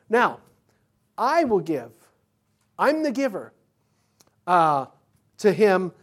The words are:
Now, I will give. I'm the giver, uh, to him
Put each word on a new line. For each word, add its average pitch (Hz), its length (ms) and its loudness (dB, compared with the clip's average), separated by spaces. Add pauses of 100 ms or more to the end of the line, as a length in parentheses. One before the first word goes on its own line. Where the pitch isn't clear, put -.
Now, 214 320 0 (800)
I 294 280 0
will 208 160 0
give. 139 300 -8 (840)
I'm 285 240 0
the 302 100 -2
giver, 202 420 -6 (920)
uh, 160 400 2 (540)
to 208 120 4
him 185 520 2